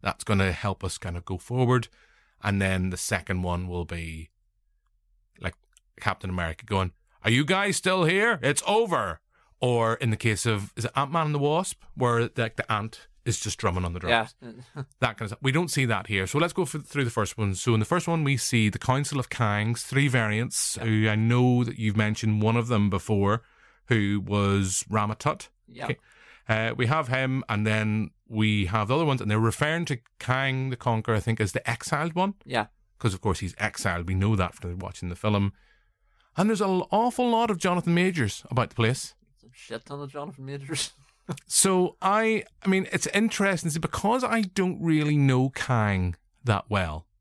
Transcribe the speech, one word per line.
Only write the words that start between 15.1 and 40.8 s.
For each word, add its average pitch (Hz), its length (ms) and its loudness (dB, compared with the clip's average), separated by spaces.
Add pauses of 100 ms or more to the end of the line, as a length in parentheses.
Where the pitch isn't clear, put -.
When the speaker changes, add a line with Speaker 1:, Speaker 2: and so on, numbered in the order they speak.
Speaker 1:
kind - 60 -8
of 107 60 -6
stuff. 110 120 -10
We 135 100 0
don't 156 200 0
see 135 160 0
that 104 220 -2
here. 95 180 0
So 139 120 -2
let's 165 140 2
go 185 120 0
f-, 151 200 -8
through 143 200 -2
the 117 60 0
first - 280 -2
one. 101 160 0
So 117 180 0
in 110 80 4
the 107 60 0
first 175 200 0
one, 170 160 0
we 139 140 2
see 113 320 2
the 98 100 -2
Council 139 400 0
of 120 120 -4
Kangs, 107 520 0
three 139 260 0
variants, 113 720 0
Speaker 2:
Yeah. 107 60 -6
Speaker 1:
who 110 240 2
I 107 60 2
know 123 500 4
that 117 140 -6
you've 107 180 0
mentioned 107 460 2
one 110 160 4
of 117 100 -2
them 104 220 4
before, 101 520 2 (440)
who 104 340 2
was 98 680 2
Ramatut. 107 580 -2 (180)
Speaker 2:
Yeah. 131 200 -14
Speaker 1:
Okay. - 100 -4 (500)
Uh, 113 300 0
we 123 100 0
have 147 220 0
him, 131 400 -2
and 107 180 0
then 107 440 0 (180)
we 107 380 2
have 104 220 0
the 127 60 0
other 160 120 2
ones, 135 160 0
and 101 80 -2
they're 107 100 2
referring 151 460 0
to 131 120 -4 (200)
Kang 131 500 -2
the 127 80 -6
Conqueror, 113 400 0
I 104 40 2
think, 113 200 -2
as 104 120 0
the - 160 -4
exiled 151 440 -4
one. 185 220 -2 (100)
Speaker 2:
Yeah. 123 220 -2 (320)
Speaker 1:
'Cause, 101 160 0
of - 80 -12
course, 98 180 0
he's 90 160 -6
exiled. 87 500 -4
We 92 80 -2
know 101 220 2
that 92 180 -2
from 87 240 -10
watching 92 300 -10
the 87 80 -8
film. 101 380 0 (840)
And 202 140 2
there's 208 100 0
an 190 300 2
awful 240 400 2
lot 226 200 2
of 196 80 0
Jonathan 180 360 2
Majors 170 560 0
about 120 180 0
the - 80 -14
place. 117 380 0 (260)
Speaker 2:
Some - 120 -20
shit - 340 -14
ton 143 140 -10
of 143 120 -10
Jonathan 143 320 -12
Majors. 139 540 -6